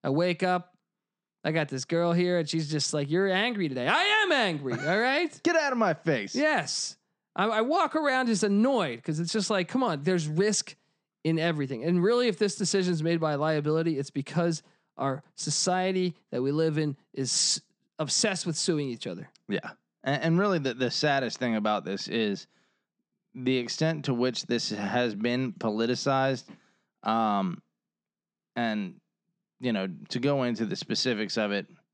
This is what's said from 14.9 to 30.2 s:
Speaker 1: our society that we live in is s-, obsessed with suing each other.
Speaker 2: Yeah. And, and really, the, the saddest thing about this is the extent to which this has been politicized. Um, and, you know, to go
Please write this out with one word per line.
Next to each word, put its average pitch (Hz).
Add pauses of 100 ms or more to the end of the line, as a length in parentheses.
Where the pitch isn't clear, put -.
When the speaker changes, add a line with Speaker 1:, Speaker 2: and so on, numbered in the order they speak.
Speaker 1:
our 135 (140)
society 185 (160)
that 123
we 135
live 156
in 151 (180)
is 131
s-, - (400)
obsessed 185
with 165
suing 147
each 113
other. 90 (200)
Speaker 2:
Yeah. - (340)
And, 135
and 165
really, 196
the, 131
the 127
saddest 139
thing 117
about 104
this 98
is 104 (880)
the 127
extent 151
to 131
which 120
this 117
has 107
been 120
politicized. 123 (600)
Um, 104 (960)
and, 107 (680)
you 127
know, 98 (220)
to -
go 139